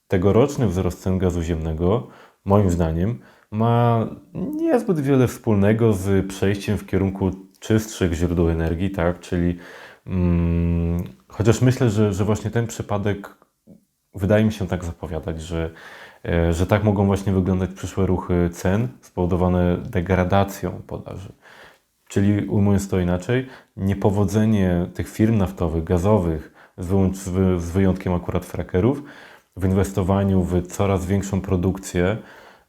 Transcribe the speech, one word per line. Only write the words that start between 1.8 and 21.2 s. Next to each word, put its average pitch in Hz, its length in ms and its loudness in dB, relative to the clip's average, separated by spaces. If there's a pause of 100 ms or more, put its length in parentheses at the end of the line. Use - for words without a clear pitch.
moim 98 240 4
zdaniem, 85 500 0 (320)
ma 117 560 2 (260)
niezbyt 262 680 -2
wiele 131 280 4
wspólnego 110 640 2
z 95 340 0
przejściem 101 500 -2
w - 80 -10
kierunku 95 460 0 (280)
czystszych 110 540 0
źródeł 85 360 2
energii, 82 420 -2
tak? 87 280 -2
Czyli, 87 380 -2 (500)
mm, 85 960 0 (240)
chociaż 110 340 2
myślę, 127 280 2
że, 104 240 2
że 104 120 -2
właśnie 107 260 -2
ten 117 160 -2
przypadek 101 720 -6 (800)
wydaje 104 300 2
mi 107 60 2
się 95 160 -6
tak 87 180 -4
zapowiadać, 80 560 -8
że, 82 280 -4 (560)
e, 85 280 2
że 90 140 0
tak 104 160 2
mogą 101 220 2
właśnie 98 280 0
wyglądać 92 380 0
przyszłe 95 340 -4
ruchy 87 480 0
cen 104 340 -2 (140)
spowodowane 90 760 0
degradacją 92 920 0 (160)
podaży. 92 460 -12 (800)